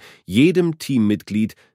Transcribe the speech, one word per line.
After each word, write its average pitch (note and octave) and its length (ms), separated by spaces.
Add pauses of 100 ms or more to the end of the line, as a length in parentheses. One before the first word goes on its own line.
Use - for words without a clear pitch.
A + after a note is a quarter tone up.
(240)
jedem D#3+ 540
Teammitglied, G#2+ 760 (200)